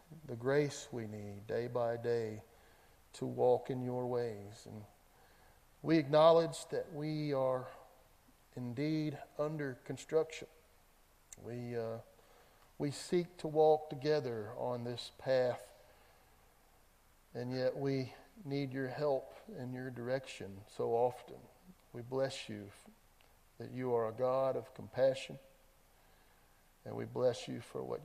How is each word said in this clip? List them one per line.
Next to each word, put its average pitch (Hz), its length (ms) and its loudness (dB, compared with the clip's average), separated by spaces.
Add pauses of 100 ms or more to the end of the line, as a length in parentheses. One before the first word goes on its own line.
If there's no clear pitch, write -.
(260)
the 127 100 -8
grace 139 560 2
we 117 140 -6
need 104 400 -10
day 117 200 0
by 120 300 0
day 113 460 -2 (720)
to - 120 -6
walk 123 440 4
in 127 120 -2
your 123 240 -2
ways. 110 600 -4
And 104 160 -12 (1000)
we 160 160 6
acknowledge 156 720 8
that 127 220 -2
we 151 400 -2
are 131 340 2 (920)
indeed 139 600 -2 (200)
under 151 460 -2
construction. - 640 -2 (920)
We, 120 340 -8
uh, 113 220 -4 (800)
we 147 120 0
seek 175 480 -2
to 160 100 -6
walk 156 420 6
together 131 680 0
on 123 260 -2
this - 340 -6
path, 127 440 2 (1700)
and 123 180 -6
yet 127 240 0
we 135 360 0 (320)
need 139 280 -2
your 131 160 -2
help 139 460 0 (240)
and 127 160 -6
your 127 160 -6
direction 120 600 -6 (260)
so 120 140 0
often. 123 460 2 (560)
We 120 100 -10
bless 131 460 -2
you 104 200 -8
f-, - 220 -20 (680)
that 117 140 -10
you 127 220 0
are 113 140 4
a 110 40 -4
God 127 440 2
of - 180 -8
compassion, 131 640 2 (1500)
and 110 100 -8
we 113 100 -6
bless 120 440 0
you 123 120 -6
for 131 220 -10
what 127 220 -6